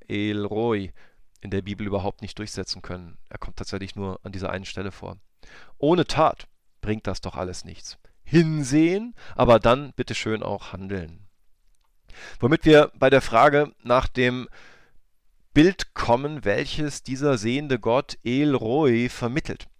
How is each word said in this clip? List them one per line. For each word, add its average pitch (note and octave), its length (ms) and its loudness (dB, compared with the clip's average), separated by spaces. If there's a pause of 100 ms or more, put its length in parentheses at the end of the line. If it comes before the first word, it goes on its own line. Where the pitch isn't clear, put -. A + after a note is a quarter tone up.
El G#2 380 -4
Roi G#2 480 -2 (480)
in G#2 100 -14
der G2 120 -2
Bibel G2+ 220 -8
überhaupt G2 380 -4
nicht G2+ 160 -12
durchsetzen - 420 -10
können. F2+ 380 -14 (100)
Er - 100 -14
kommt - 180 -10
tatsächlich G2 400 -8
nur G2 260 -8
an G#2 80 -12
dieser F#2 200 -6
einen F#2 160 -8
Stelle G2 260 -10
vor. F#2 240 -14 (640)
Ohne D#3+ 260 4
Tat - 420 0 (340)
bringt G#2+ 280 -4
das F#2+ 120 -6
doch - 140 -10
alles F2+ 300 -8
nichts. - 340 -16 (240)
Hinsehen, D#3+ 920 2 (180)
aber A#2 240 6
dann B2+ 360 2
bitteschön A2 500 -4
auch F#2+ 280 -8
handeln. F#2+ 540 -10 (1120)
Womit C#3 260 2
wir D3+ 300 8
bei C3+ 160 2
der C3+ 120 6
Frage C#3+ 600 4
nach B2 240 2
dem B2 420 0 (1040)
Bild F3 420 4
kommen, C3+ 500 0
welches C#3 580 -2
dieser C3+ 360 0
sehende B2+ 420 -2
Gott A#2 420 0
El C3+ 320 2
Roi A#2+ 540 2
vermittelt. - 580 -8 (140)